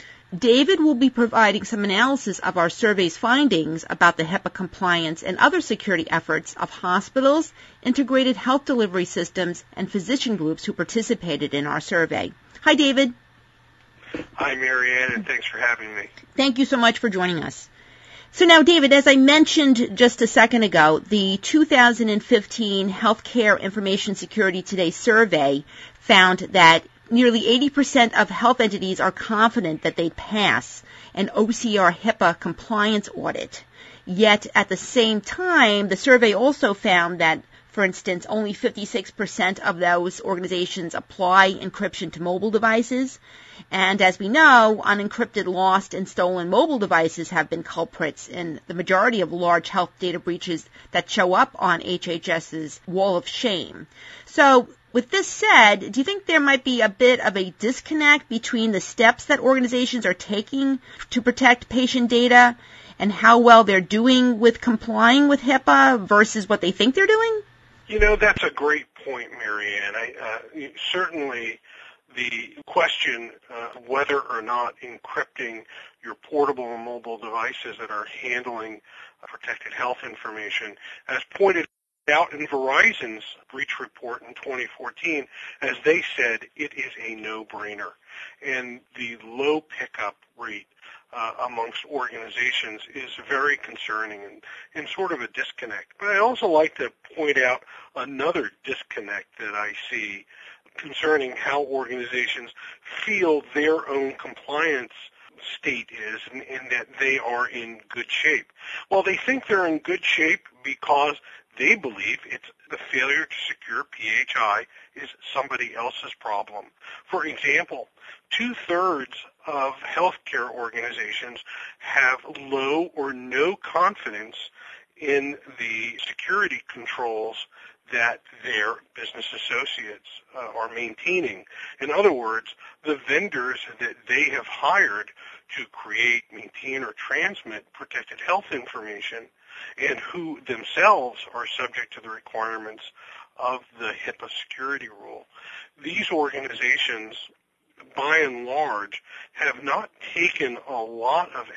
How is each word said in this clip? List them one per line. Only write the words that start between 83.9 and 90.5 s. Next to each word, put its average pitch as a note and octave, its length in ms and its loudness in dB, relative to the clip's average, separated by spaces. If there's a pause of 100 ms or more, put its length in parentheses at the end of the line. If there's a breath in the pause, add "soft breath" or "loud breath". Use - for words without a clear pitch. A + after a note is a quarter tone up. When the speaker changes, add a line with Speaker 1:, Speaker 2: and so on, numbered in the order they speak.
Speaker 2:
in A#2+ 60 -20
twenty B2+ 320 -8 (120)
fourteen, C#3+ 500 -8 (340 loud breath)
as C3+ 140 -6 (100)
they E3+ 160 4 (140)
said, A#2 240 -2 (160)
it D3 200 -10
is C3+ 160 -12 (140)
a A2+ 100 -12
no-brainer. G#2+ 760 -12 (520 loud breath)
And B2+ 360 -8 (180)
the A#2 260 -12
low C#3 380 -4
pickup - 540 -10 (240)
rate, G#2 280 -14 (460 soft breath)